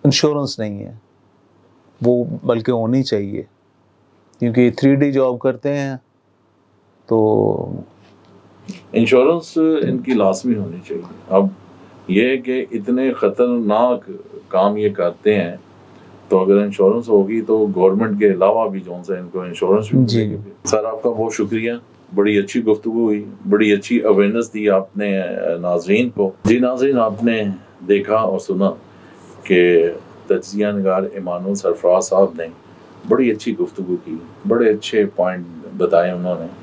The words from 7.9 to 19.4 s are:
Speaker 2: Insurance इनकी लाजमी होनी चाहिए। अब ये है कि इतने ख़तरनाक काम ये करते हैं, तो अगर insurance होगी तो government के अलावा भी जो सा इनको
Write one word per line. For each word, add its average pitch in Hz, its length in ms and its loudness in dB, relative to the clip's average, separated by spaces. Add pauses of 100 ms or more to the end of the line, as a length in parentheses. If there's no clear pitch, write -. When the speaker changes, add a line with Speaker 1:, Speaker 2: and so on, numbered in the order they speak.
Speaker 2:
Insurance 131 640 2
इनकी 135 560 0
लाजमी 104 400 2
होनी 90 340 -8
चाहिए। - 160 -8 (260)
अब 95 240 2 (560)
ये 113 200 2
है 135 60 0
कि 127 240 -4
इतने 123 500 -2
ख़तरनाक 120 920 0 (460)
काम 101 280 2
ये 104 120 0
करते 98 440 0
हैं, 87 260 -2 (720)
तो 95 80 4
अगर 101 260 4
insurance 104 440 0
होगी 107 340 2
तो 110 240 2
government 101 540 2
के 107 60 4
अलावा 101 400 2
भी 98 140 -6
जो 90 220 -14
सा 92 160 -6
इनको 90 280 -10